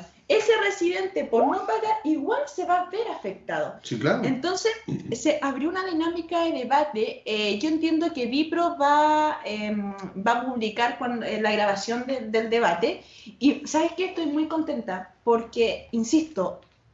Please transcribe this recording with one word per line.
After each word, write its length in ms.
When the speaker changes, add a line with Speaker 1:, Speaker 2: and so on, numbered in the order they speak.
Speaker 1:
Ese 240
residente, 600
por 220
no 200
pagar, 380
igual 420
se 180
va 180
a 80
ver 180
afectado. 760
Speaker 2:
Sí, 160
claro. 260
Speaker 1:
Entonces, 480
se 300
abrió 260
una 160
dinámica 600
de 80
debate. 760
Eh, 320
yo 100
entiendo 460
que 120
Vipro 520
va, 680
em, 480
va 60
a 140
publicar 520
cuando, 280
eh, 160
la 100
grabación 540
de, 140
del 300
debate. 520
Y, 260
¿sabes 300
qué? 100
Estoy 200
muy 200
contenta 640
porque, 640
insisto, 720